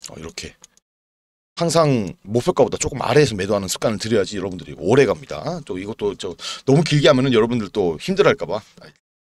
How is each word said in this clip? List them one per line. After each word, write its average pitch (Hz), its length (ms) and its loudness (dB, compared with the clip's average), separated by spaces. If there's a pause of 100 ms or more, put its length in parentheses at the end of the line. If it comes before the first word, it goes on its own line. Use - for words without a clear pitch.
어, - 80 -18
이렇게. 80 380 -14 (1000)
항상 143 680 0
목표가보다 110 560 0
조금 - 240 -6
아래에서 131 320 2
매도하는 98 340 -2
습관을 110 300 -4
들여야지 107 400 -2
여러분들이 87 400 -10
오래 110 300 4
갑니다. 85 580 -6
또 92 140 -8
이것도 101 360 -4
저 90 200 -10 (300)
너무 143 180 6
길게 147 240 2
하면은 131 260 4
여러분들 113 360 2
또 87 300 0
힘들어할까 170 460 2
봐 196 160 -6 (640)